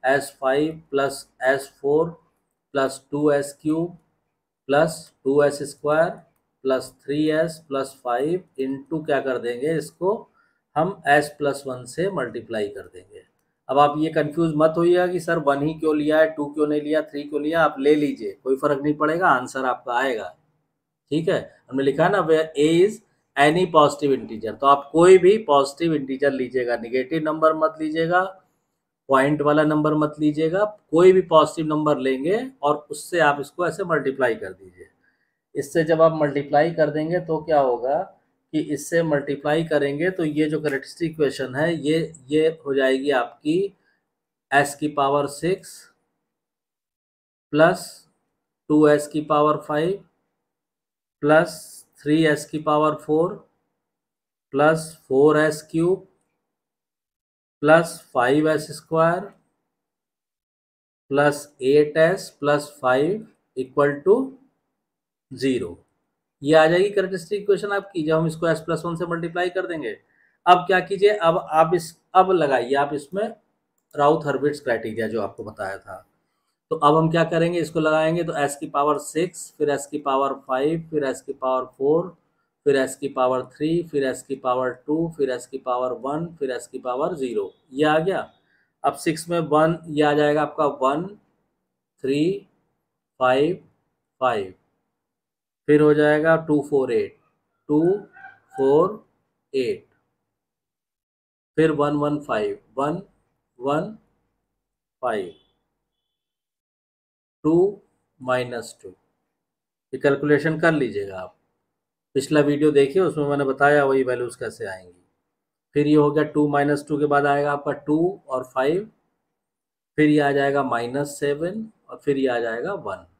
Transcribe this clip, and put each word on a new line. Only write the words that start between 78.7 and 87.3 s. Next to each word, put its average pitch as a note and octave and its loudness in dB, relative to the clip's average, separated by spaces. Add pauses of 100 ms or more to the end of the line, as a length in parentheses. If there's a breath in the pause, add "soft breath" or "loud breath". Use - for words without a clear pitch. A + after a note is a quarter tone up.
six, - -8
फिर D3 0
s C#3 -4
की D3 -12
power C#3 -2 (140)
five, D#3 -2
फिर D3 -2
s C3 -6
की - -12
power C3 -2
four, D#3+ -2 (500)
फिर C#3 2
s C3 -2
की C#3 -10
power B2+ 0
three, D3+ -6 (120)
फिर C#3 -4
s - -10
की C3+ -8
power B2+ -2 (180)
टू, D#3+ -2 (100)
फिर C3+ 0
s B2 -8
की - -14
power B2+ -4
one, D3+ -6 (120)
फिर B2+ -6
s - -14
की B2+ -12
power C3 -4
zero, A2+ -6 (200)